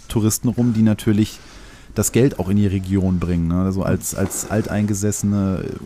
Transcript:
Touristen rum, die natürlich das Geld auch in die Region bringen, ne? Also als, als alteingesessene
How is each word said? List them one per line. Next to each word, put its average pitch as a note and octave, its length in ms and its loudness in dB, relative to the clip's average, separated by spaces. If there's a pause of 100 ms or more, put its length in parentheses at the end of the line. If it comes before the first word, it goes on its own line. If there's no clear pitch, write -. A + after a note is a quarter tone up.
Touristen A2 420 0
rum, A#2+ 260 0
die A2 80 2
natürlich G#2+ 580 2 (560)
das - 160 0
Geld B2+ 260 4
auch F2+ 100 -4
in G2+ 80 2
die G#2 120 4
Region F#2 500 0
bringen, E2+ 300 0
ne? F2+ 160 0
Also F#2+ 180 -2
als, - 320 -2
als - 340 -4
alteingesessene G2+ 1160 0 (220)